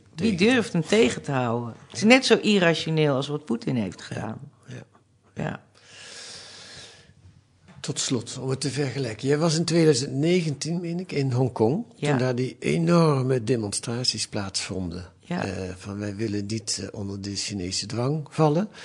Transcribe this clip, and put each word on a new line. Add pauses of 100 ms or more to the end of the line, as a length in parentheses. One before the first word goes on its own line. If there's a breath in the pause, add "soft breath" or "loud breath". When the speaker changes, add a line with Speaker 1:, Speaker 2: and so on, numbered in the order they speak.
(140)
Speaker 1:
Wie
Speaker 2:
tegen
te (100)
Speaker 1:
durft
hem
tegen
te
houden? (120)
Het
is
net
zo
irrationeel
als
wat
Poetin
heeft
gedaan. (280)
Speaker 2:
Ja. (520)
Speaker 1:
Ja. (2250 loud breath)
Speaker 2:
Tot
slot,
om
het
te
vergelijken.
Jij
was
in
tweeduizend
negentien,
meen
ik,
in
Hongkong. (100)
Speaker 1:
Ja.
Speaker 2:
Toen
daar
die
enorme
demonstraties
plaatsvonden. (100)
Speaker 1:
Ja.
Speaker 2:
Eh, (240)
van:
"Wij
willen
niet,
eh, (120)
onder
de
Chinese
dwang
vallen." (160 loud breath)